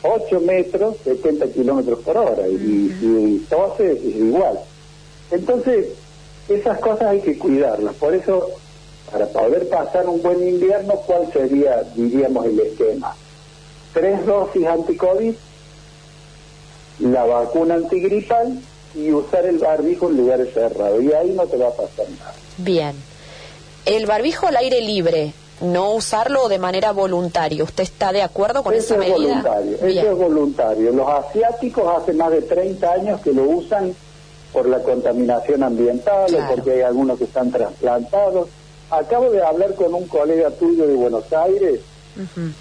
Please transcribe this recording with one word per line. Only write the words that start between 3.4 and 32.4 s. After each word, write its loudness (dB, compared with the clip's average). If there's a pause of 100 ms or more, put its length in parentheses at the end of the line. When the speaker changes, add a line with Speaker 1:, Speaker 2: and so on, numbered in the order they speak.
Speaker 1:
tose, 0
es -4
igual. 0 (720)
Entonces, 0 (640)
esas 0
cosas 0
hay 2
que -2
cuidarlas. 0
Por 0
eso, 0 (600)
para -2
poder 0
pasar 0
un 0
buen 0
invierno, 2 (100)
¿cuál 0
sería, 2 (120)
diríamos, 0
el 2
esquema? -2 (800)
Tres 0
dosis 0
anti-covid, 0 (1600)
la 2
vacuna 2
antigripal 0 (360)
y -2
usar 0
el 0
barbijo 0
en 2
lugares 2
cerrados. 0
Y 2
ahí 2
no 0
te -4
va 2
a 0
pasar -6 (100)
nada. -18 (240)
Speaker 2:
Bien. -2 (880)
El 0
barbijo 0
al 2
aire 2
libre, 0 (280)
no 0
usarlo 0
de 2
manera 0
voluntaria. 0
¿Usted -4
está -2
de 2
acuerdo 0
con 0
Speaker 1:
Eso 0
Speaker 2:
esa 2
Speaker 1:
es 2
Speaker 2:
medida? 4
Speaker 1:
voluntario, 0
eso -4
Speaker 2:
Bien. 2
Speaker 1:
es 2
voluntario. 2
Los 2
asiáticos 0 (120)
hace -2
más 2
de 2